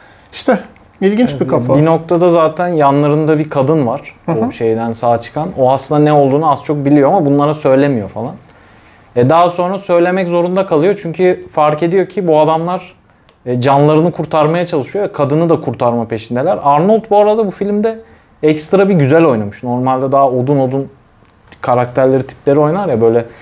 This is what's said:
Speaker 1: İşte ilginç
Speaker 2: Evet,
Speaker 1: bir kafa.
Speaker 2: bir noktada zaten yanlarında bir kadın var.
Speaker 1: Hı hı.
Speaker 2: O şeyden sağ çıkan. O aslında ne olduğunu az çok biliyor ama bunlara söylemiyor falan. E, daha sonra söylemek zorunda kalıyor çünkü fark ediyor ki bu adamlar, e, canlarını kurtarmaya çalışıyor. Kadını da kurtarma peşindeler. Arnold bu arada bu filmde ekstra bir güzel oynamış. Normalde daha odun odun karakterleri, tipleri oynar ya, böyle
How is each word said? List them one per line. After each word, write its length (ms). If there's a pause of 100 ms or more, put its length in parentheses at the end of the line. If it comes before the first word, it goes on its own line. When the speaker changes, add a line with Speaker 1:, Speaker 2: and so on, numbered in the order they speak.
(320)
Speaker 1:
İşte 260 (420)
ilginç 300
Speaker 2:
Evet, 100
Speaker 1:
bir 80
kafa. 280
Speaker 2:
bir 80
noktada 460
zaten 380
yanlarında 680
bir 120
kadın 360
var. 300 (100)
Speaker 1:
Hı 60
hı. 160
Speaker 2:
O 40
şeyden 400
sağ 260
çıkan. 300 (100)
O 140
aslında 280
ne 120
olduğunu 380
az 140
çok 200
biliyor 240
ama 180
bunlara 280
söylemiyor 540
falan. 260 (840)
E, 140
daha 200
sonra 280
söylemek 500
zorunda 380
kalıyor 360
çünkü 500
fark 300
ediyor 240
ki 220
bu 120
adamlar, 540 (520)
e, 140
canlarını 520
kurtarmaya 540
çalışıyor. 460
Kadını 360
da 120
kurtarma 440
peşindeler. 580
Arnold 480
bu 80
arada 280
bu 40
filmde 480 (440)
ekstra 460
bir 60
güzel 300
oynamış. 380
Normalde 500
daha 160
odun 300
odun 300 (720)
karakterleri, 640
tipleri 320
oynar 300
ya, 120
böyle 240 (180)